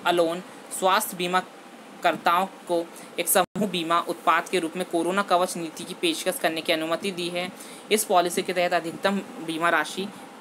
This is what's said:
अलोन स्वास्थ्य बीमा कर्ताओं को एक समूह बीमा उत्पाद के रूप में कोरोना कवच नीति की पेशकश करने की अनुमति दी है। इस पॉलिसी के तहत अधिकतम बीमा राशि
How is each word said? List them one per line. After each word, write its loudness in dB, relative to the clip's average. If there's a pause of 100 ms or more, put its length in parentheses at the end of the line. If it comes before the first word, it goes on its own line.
अलोन 2 (380)
स्वास्थ्य 2
बीमा 2 (600)
कर्ताओं 4
को -2 (360)
एक -2
समूह 2
बीमा 2
उत्पाद 2
के 0
रूप -2
में -2
कोरोना 2
कवच 2
नीति -8
की -10
पेशकश -2
करने 0
की 0
अनुमति 0
दी -4
है। -4 (420)
इस 2
पॉलिसी 4
के -4
तहत 2
अधिकतम 0
बीमा -2
राशि 0 (320)